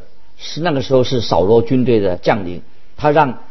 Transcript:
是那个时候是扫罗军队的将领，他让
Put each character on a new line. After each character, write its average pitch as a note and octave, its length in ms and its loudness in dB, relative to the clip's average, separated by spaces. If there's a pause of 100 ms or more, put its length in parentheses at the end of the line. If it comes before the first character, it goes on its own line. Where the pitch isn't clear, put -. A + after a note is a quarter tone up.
(380)
是 - 240 -8
那 E3+ 100 0
个 C3+ 100 0
时 - 120 -2
候 B2+ 100 6
是 B2 180 0
扫 F2 200 2
罗 A2+ 200 6
军 B2+ 240 2
队 A#2 140 4
的 F2+ 180 0
将 A2 280 0
领， F2 160 -8 (360)
他 D3+ 140 2
让 C#3+ 280 2 (120)